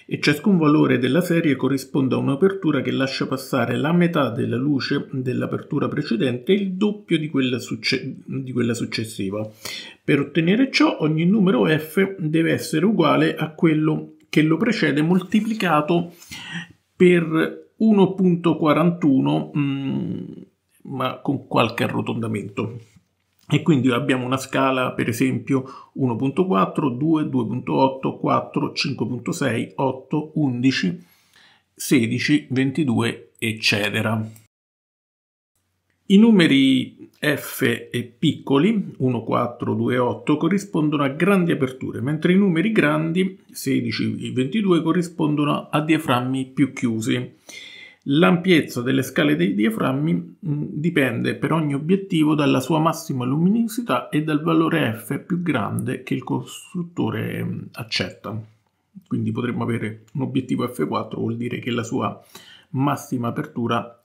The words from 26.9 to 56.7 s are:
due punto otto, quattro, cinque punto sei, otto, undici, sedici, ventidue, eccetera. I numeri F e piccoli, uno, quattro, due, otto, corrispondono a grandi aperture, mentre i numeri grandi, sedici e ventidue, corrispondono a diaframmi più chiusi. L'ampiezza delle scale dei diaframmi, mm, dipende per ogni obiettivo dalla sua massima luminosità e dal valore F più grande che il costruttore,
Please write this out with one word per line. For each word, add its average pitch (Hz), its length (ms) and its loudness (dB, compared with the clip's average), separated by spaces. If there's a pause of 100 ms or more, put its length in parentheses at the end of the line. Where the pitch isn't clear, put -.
due 120 180 -2
punto 123 280 -4
otto, 135 420 0
quattro, 139 560 -2
cinque 120 340 -4
punto 113 260 -6
sei, 117 420 -2
otto, 139 600 -4
undici, 135 640 0 (760)
sedici, 123 760 0
ventidue, 127 880 0
eccetera. 107 880 -2 (1800)
I 196 100 8
numeri 139 920 4 (100)
F 131 680 -2
e 120 280 -8
piccoli, 165 800 0
uno, 123 240 -2
quattro, 120 520 -2
due, 120 240 0
otto, 123 400 0
corrispondono 160 640 0
a 135 60 2
grandi 175 440 2
aperture, 117 480 -4
mentre 151 320 0
i 190 60 6
numeri 202 340 2
grandi, 165 680 0 (120)
sedici 117 680 -2
e 117 140 -8
ventidue, 165 480 2
corrispondono 151 880 0
a 151 140 0
diaframmi 131 640 0
più 135 260 0
chiusi. 123 640 -2 (720)
L'ampiezza 165 760 4
delle 131 200 2
scale 147 340 0
dei 175 180 0
diaframmi, 170 580 0
mm, 160 580 -4
dipende 127 640 0
per 143 160 -2
ogni 151 220 0
obiettivo 156 600 2
dalla 139 240 2
sua 156 220 0
massima 156 440 -2
luminosità 185 840 0
e 151 160 -2
dal 151 180 -2
valore 160 520 2
F 135 260 -8
più 175 200 -4
grande 117 640 -4
che - 120 -6
il 131 100 -6
costruttore, 117 1200 -6